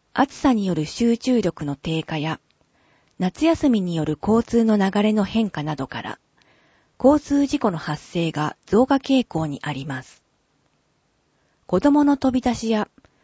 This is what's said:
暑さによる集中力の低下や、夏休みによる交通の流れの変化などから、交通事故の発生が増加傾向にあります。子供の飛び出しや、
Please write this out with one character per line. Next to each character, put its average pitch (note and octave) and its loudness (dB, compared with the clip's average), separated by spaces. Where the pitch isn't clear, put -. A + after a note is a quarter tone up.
暑 - 0
さ C#4 2
に G#3 0
よ F3+ -2
る D#3 -2
集 A#3 0
中 B3 0
力 F3+ -4
の C#3+ -6
低 D#3+ -4
下 D#3+ -6
や、 D#3 -6
夏 F#3 -2
休 D#4+ 2
み A3+ 2
に F3+ -4
よ D#3+ -2
る D3+ -2
交 A3+ 2
通 A#3 0
の A3 4
流 F#3+ 2
れ G#3+ 2
の G#3+ 0
変 G#3 -2
化 D3+ -8
な D3+ -6
ど C3+ -6
か A#2 -12
ら、 - -12
交 D4 4
通 C#4+ 0
事 C#4 -2
故 G#3+ 0
の E3+ -6
発 D3+ -8
生 E3+ -4
が D3+ -4
増 A#3+ 4
加 C#4 2
傾 C4 0
向 D#3+ -4
に C#3+ -8
あ D3+ -4
り C3+ -8
ま C3 -8
す。 - -20
子 F#3 0
供 C#4+ 4
の C#4+ 4
飛 C4+ 0
び B3+ 0
出 A#3+ -2
し A3+ -6
や、 G#3+ -2